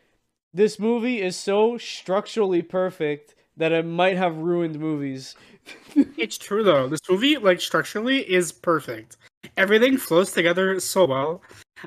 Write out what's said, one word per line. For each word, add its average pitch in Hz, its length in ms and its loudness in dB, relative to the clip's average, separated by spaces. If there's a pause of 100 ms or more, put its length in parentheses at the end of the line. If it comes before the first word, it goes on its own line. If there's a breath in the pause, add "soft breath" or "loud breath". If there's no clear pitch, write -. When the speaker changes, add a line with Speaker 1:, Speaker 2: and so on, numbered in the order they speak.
(520 soft breath)
Speaker 1:
"This 208 280 2
movie 233 420 -2
is 180 140 -4
so 208 420 0
structurally 190 800 -2
perfect 170 760 -4 (200)
that 160 140 0
it 165 160 0
might 180 300 0
have 175 220 0
ruined 165 420 -2
movies." 143 600 -6
<laughs> - 540 -20 (220)
Speaker 2:
It's - 220 -6
true, 214 260 -4
though. 143 240 4
This 151 200 -6
movie, 240 280 2
like, 190 240 2
structurally 220 580 -2 (100)
is 180 220 2
perfect. 127 640 -4 (400 soft breath)
Everything 220 400 4
flows 190 360 2
together 185 480 0
so 185 240 2
well. 143 360 0 (460 loud breath)